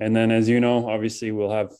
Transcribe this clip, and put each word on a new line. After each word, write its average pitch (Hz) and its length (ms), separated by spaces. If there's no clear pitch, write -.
And 110 140
then, 113 140
as 113 180
you 120 120
know, 120 280
obviously 110 420
we'll 104 200
have, 107 300